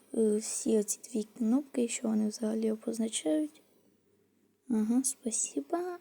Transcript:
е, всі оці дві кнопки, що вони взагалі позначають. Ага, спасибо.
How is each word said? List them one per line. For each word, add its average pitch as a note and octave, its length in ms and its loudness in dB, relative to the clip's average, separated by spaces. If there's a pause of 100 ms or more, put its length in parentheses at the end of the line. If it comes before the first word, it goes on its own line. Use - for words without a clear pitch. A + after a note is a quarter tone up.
(140)
е, A3 220 4
всі A3 420 0
оці G#3 220 -2 (100)
дві A3 120 -2
кнопки, A#3+ 680 0
що - 200 -4
вони G#3+ 200 2
взагалі A3 460 -2
позначають. A#3 880 -2 (1080)
Ага, A3+ 340 2
спасибо. - 760 -4 (220)